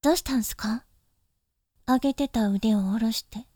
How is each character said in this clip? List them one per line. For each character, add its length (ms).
ど 120
う 40
し 60
た 120
ん 80
す 140
か？ 280
上 120
げ 140
て 140
た 220
腕 260
を 40
下 200
ろ 140
し 100
て。 320